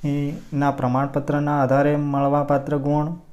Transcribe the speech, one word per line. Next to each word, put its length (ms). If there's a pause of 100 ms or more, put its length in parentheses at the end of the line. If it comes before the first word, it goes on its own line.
ઈ, 280 (200)
ના 180
પ્રમાણપત્રના 880
આધારે 340
મળવાપાત્ર 800
ગુણ 300 (260)